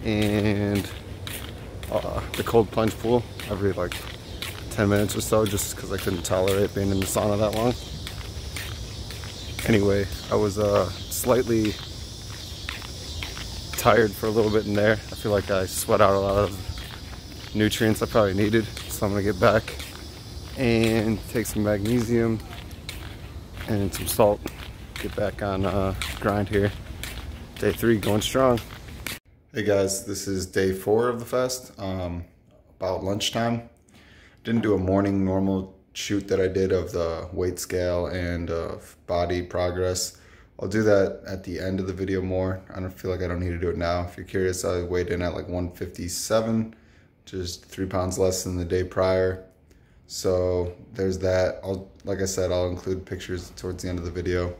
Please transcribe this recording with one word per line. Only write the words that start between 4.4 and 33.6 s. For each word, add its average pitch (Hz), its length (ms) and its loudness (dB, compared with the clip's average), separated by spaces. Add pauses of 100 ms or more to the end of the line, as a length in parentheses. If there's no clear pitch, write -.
ten 104 180 2
minutes 104 280 2
or 110 40 -2
so, 110 240 4
just 98 320 -2
'cause - 160 -8
I 95 60 -4
couldn't 92 240 -2
tolerate 95 520 2
being 98 160 2
in 98 80 2
the 95 60 2
sauna 101 340 2
that 104 180 2
long. 117 180 2 (1900)
Anyway, 101 400 4 (240)
I 110 40 2
was, 104 240 0
uh, 101 300 2
slightly 113 840 2 (2000)
tired 110 360 6
for 110 160 -2
a - 20 2
little 107 200 4
bit 104 140 2
in 104 80 -2
there. 104 200 6
I - 220 -2
feel 107 180 -2
like 101 180 2
I 95 160 2
sweat 101 340 2
out 98 140 8
a 98 60 4
lot 98 180 2
of - 1160 -6
nutrients 107 460 4
I 113 60 0
probably 104 280 4
needed, 107 320 4 (220)
so - 160 -4
I'm 101 80 2
gonna 101 120 0
get 101 140 2
back 110 260 6 (920)
and 113 640 4 (100)
take 113 160 -2
some 107 200 -2
magnesium 113 760 2 (1300)
and 101 240 0
some 92 140 -6
salt. 104 340 4 (640)
Get - 140 -6
back 101 260 -4
on, 98 220 0
uh, 95 300 2 (260)
grind 101 300 0
here. 101 200 4 (880)
Day 104 140 2
three 113 240 4
going 101 240 2
strong. 127 400 4 (960)
Hey 110 80 -2
guys, 98 420 2
this 101 240 -6
is 95 160 -2
day 95 300 2
four 110 340 2
of 117 120 -2
the 117 40 -8
fast. 127 540 -2
Um, 90 480 -4 (520)
about 92 240 -2
lunchtime. 117 680 0 (760)